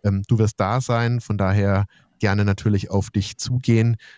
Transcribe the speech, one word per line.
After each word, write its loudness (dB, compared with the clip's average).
Ähm, 0
du 2
wirst 0
da -2
sein, -2
von -4
daher 2
gerne 2
natürlich 0
auf -2
dich -4
zugehen. 0